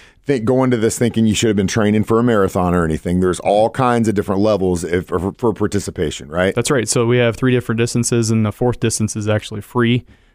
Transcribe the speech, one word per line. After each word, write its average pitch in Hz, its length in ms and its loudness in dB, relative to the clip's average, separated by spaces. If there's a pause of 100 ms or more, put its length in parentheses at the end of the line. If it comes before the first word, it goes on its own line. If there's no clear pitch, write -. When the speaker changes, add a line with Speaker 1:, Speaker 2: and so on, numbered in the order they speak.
(240)
Speaker 1:
think, 131 200 -2
go 127 180 2
into 123 140 2
this 110 200 0
thinking 113 300 0
you 104 80 2
should 117 140 0
have 104 80 2
been 98 100 2
training 107 380 2
for 113 160 0
a - 20 2
marathon 95 540 2
or 85 80 2
anything. 82 340 -2
There's 92 220 0
all 104 280 2
kinds 120 380 0
of 110 80 0
different 98 260 -2
levels 92 440 0
if, 85 240 -2
for, 90 240 -2
for 117 200 -2
participation, 87 760 -4
right? 90 260 0
Speaker 2:
That's 120 160 -2
right. 120 180 0
So 120 180 0
we 123 120 2
have 117 160 2
three 127 160 0
different 117 300 0
distances, 117 500 0
and 110 160 2
the 104 60 -2
fourth 123 260 -2
distance 110 380 -2
is 107 120 -6
actually 107 340 -4
free. 120 420 0 (300)